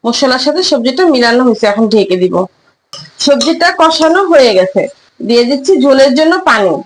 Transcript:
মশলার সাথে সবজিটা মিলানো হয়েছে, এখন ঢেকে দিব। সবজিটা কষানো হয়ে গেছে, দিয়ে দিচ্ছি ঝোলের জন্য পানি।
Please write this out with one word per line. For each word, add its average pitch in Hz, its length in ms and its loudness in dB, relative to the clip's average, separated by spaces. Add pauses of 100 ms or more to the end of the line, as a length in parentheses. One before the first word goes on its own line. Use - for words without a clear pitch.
মশলার 254 420 -2
সাথে 302 160 -2 (100)
সবজিটা 262 320 -2 (100)
মিলানো 240 340 0
হয়েছে, 220 240 -2
এখন 220 220 0
ঢেকে 190 300 0
দিব। 175 120 -2 (880)
সবজিটা 330 420 0 (140)
কষানো 320 400 0 (100)
হয়ে 262 260 4
গেছে, 185 240 0 (460)
দিয়ে 233 220 2
দিচ্ছি 277 220 -2 (120)
ঝোলের 269 360 4
জন্য 320 140 2 (160)
পানি। 202 240 0 (120)